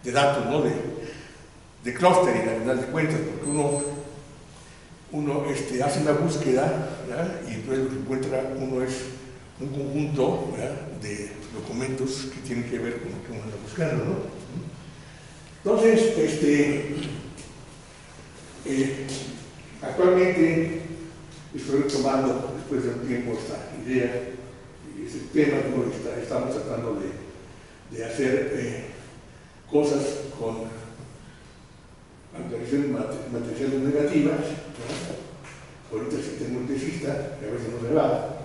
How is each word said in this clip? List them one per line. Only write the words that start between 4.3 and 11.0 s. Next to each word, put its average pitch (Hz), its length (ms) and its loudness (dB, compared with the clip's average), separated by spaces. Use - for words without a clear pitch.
uno, 143 400 0
este, 131 320 0
hace 143 180 2
una 151 120 6
búsqueda, 151 760 4
¿verdad? 160 420 -4
Y 110 60 -4
entonces 131 280 0
lo 131 60 0
que 131 80 -4
encuentra 131 600 -2
uno 131 260 0
es 127 100 -2
un 135 80 -6
conjunto, 139 880 0
¿verdad? 131 200 -4